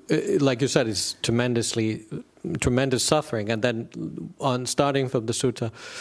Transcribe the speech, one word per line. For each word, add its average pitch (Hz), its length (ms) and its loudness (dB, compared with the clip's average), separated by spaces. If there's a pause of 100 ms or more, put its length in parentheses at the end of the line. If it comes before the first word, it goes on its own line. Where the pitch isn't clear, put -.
(100)
uh, - 340 2
like 127 160 4
you 131 80 2
said, 131 180 4
it's 101 360 -2
tremendously, 117 840 0 (560)
tremendous 127 420 2
suffering. 117 480 0
And 110 100 -2
then 117 280 0 (520)
on 127 260 0
starting 139 420 2
from 117 180 -2
the 120 60 0
sutta, 120 400 -2 (280)